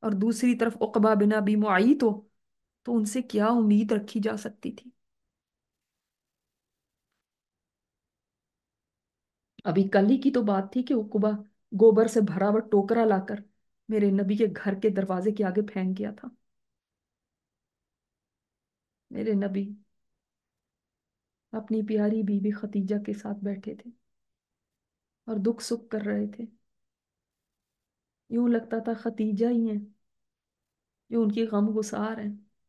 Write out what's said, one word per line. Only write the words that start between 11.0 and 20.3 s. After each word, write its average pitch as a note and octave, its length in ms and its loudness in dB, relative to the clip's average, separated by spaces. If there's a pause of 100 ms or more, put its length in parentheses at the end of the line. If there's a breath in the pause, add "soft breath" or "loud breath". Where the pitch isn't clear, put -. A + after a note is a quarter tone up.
गोबर G#3 340 6
से A#3 120 0
भरा G3 260 0
हुआ G#3 140 2
टोकरा A3 440 2
लाकर G#3 380 0 (480)
मेरे G3+ 200 2
नबी G3 260 0
के A3 100 4
घर F#3+ 340 -4
के A3 100 2
दरवाजे F#3+ 420 -2
के G#3 120 -2
आगे F#3 180 0
फेंक F#3+ 340 -4
गया G#3 160 -6
था। - 180 -18 (2750)
मेरे G#3+ 240 -4
नबी G3 300 -2 (1900)